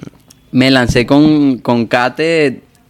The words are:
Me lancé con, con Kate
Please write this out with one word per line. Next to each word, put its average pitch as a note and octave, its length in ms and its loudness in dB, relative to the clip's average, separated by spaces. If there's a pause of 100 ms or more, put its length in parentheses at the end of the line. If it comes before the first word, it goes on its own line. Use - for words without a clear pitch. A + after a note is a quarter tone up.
(520)
Me C3 180 2
lancé B2 360 0
con, C#3+ 520 2
con A#2 280 -2
Kate C#3 760 -2 (280)